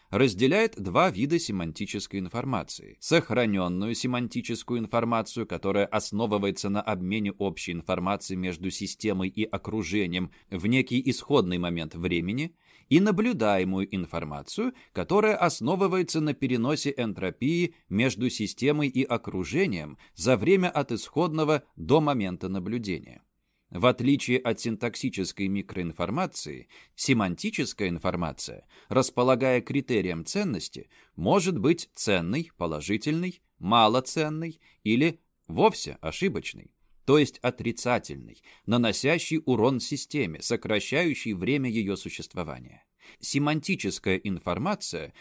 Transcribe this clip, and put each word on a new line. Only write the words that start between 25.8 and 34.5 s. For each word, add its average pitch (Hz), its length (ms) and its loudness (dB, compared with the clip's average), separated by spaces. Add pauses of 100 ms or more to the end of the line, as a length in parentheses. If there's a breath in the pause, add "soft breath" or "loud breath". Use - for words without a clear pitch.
семантическая 104 920 0
информация, 82 800 -4 (200 soft breath)
располагая 127 720 2
критерием 95 640 -2
ценности, 165 640 -4 (280 soft breath)
может 160 420 2
быть 160 360 0
ценной, 101 600 0
положительной, 104 840 -2 (180)
малоценной 156 1000 2 (240 soft breath)